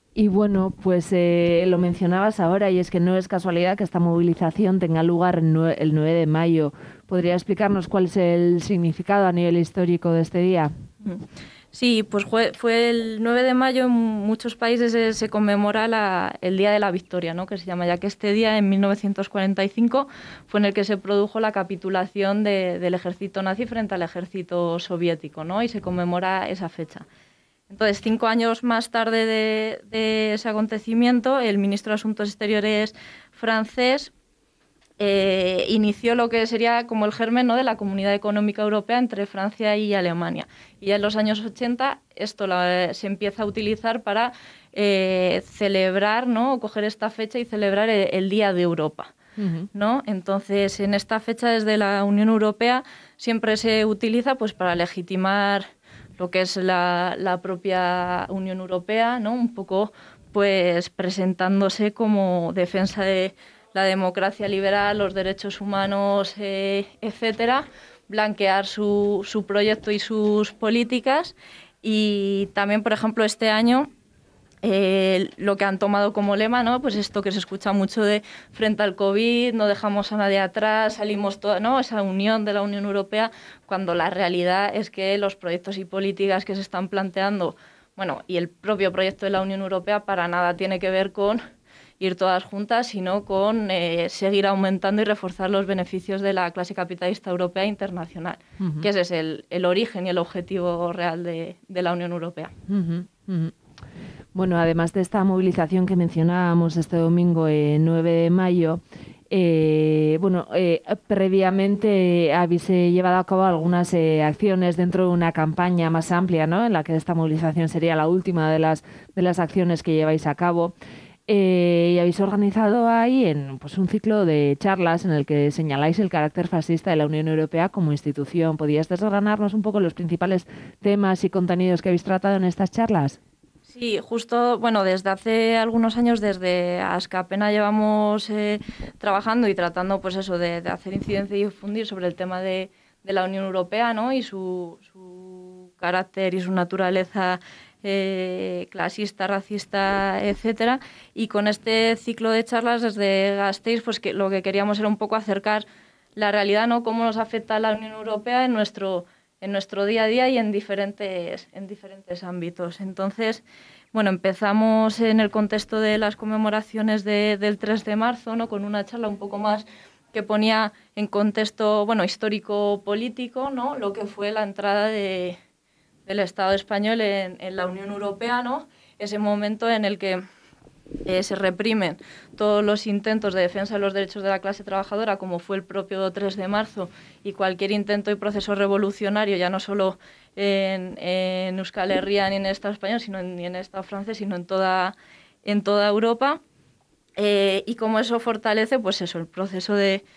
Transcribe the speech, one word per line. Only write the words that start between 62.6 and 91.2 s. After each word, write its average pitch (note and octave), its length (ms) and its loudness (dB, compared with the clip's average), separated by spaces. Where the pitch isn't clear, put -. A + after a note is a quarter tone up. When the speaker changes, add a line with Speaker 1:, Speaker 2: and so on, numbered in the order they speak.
Speaker 2:
de F#3+ 300 0
la F#3+ 80 0
democracia F#3+ 640 0
liberal, G3+ 520 2
los F#3+ 160 0
derechos G3 440 -4
humanos, G3 800 0
eh, G3 480 -2
etcétera, A#3 640 -2
blanquear G3 600 0
su, G3+ 580 0
su G#3 220 -4
proyecto G#3+ 420 0
y G#3 80 0
sus G#3 560 0
políticas. A#3+ 800 0
Y G3+ 720 0
también, G#3 300 0
por A3+ 100 0
ejemplo, A3 320 0
este A3 240 0
año, A#3+ 400 2
eh, F#3+ 680 2
lo G3 220 -2
que G3 80 0
han G3 120 0
tomado G3+ 360 2
como G3+ 240 0
lema, A#3 260 0
¿no? B3 180 0
Pues B3+ 140 -2
esto G#3 260 -4
que G3 120 -4
se G3+ 60 -2
escucha F#3+ 340 -6
mucho G3 280 0
de G#3 200 2
"frente G#3+ 300 -2
al G3 140 0
covid, A#3 580 2
no A3 140 0
dejamos G3+ 460 -2
a G#3 40 -2
nadie G3 220 2
atrás, G#3+ 540 0
salimos G#3 480 -4
toda", G3+ 180 0
¿no? B3 220 2
Esa A#3 200 -4
unión G3+ 440 0
de G#3 80 -2
la G3+ 80 0
Unión G3+ 240 -4
Europea, G#3 460 -2
cuando F#3 280 -4
la E3+ 160 0
realidad F3+ 640 0
es G#3 160 -4
que G3 280 -2
los G3 180 -2
proyectos F3+ 420 -6
y F#3+ 60 -8
políticas G3 640 -2
que G3 100 -6
se G3 60 -6
están F#3+ 260 -6
planteando, F#3+ 720 -2
bueno, F3+ 280 -6
y F3+ 120 -4
el F3 100 -2
propio F#3+ 460 -2
proyecto F#3+ 320 -2
de G3 60 0
la F#3+ 100 0
Unión G3 200 -4
Europea G3 440 -2
para F3+ 240 -2
nada F3 260 0
tiene F#3+ 240 -2
que F#3 120 -2
ver F#3+ 200 0
con G#3 300 0